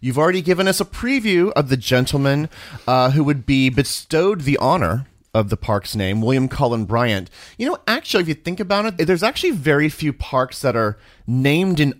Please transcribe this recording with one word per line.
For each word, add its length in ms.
you've 180
already 240
given 260
us 120
a 40
preview 680
of 180
the 60
gentleman, 720
uh, 260
who 120
would 220
be 240
bestowed 720
the 160
honor 480
of 140
the 80
park's 400
name, 240
William 260
Cullen 380
Bryant. 460
You 100
know, 200
actually, 340
if 80
you 60
think 260
about 240
it, 220
there's 160
actually 300
very 360
few 240
parks 480
that 160
are 220
named 540
in 200